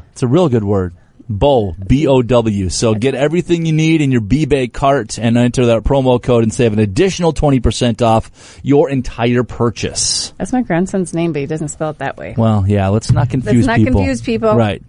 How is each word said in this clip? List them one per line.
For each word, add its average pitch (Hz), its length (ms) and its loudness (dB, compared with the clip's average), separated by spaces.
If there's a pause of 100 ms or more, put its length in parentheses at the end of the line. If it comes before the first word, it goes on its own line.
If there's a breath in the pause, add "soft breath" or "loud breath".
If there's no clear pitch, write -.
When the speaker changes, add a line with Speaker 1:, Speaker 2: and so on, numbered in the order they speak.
(100)
Speaker 1:
it's - 140 -6
a - 20 0
real 151 220 4
good 117 160 0
word. 95 280 0 (360 soft breath)
Bow, 110 460 0 (120)
B 135 220 2
O 131 120 4
W. 110 480 0
So 110 260 0
get 131 200 0
everything 165 500 0
you 160 80 0
need 156 300 2
in 139 80 2
your 123 100 2
B-Bay 131 480 0
cart 139 500 -2
and 117 200 2
enter 123 280 2
that 113 180 2
promo 131 360 2
code 117 220 2
and 110 100 0
save 117 220 0
an 107 60 0
additional 160 520 0
twenty 139 280 2
percent 120 420 0
off - 640 -2
your 143 260 2
entire 123 540 -2
purchase. - 920 -6
Speaker 2:
That's - 160 -6
my 254 100 0
grandson's 185 520 -4
name, 165 180 -2
but 143 80 -4
he 139 60 -6
doesn't 156 220 -6
spell 156 220 -8
it 151 80 -14
that 135 200 -8
way. 90 180 -12
Speaker 1:
Well, 110 300 2
yeah, 101 220 0
let's 104 240 -2
not 123 180 0
confuse 131 240 -2
Speaker 2:
Let's 120 140 4
not 233 80 0 (100)
Speaker 1:
people. 202 140 2
Speaker 2:
confuse - 200 -2
people. 220 360 0
Speaker 1:
Right. 185 320 0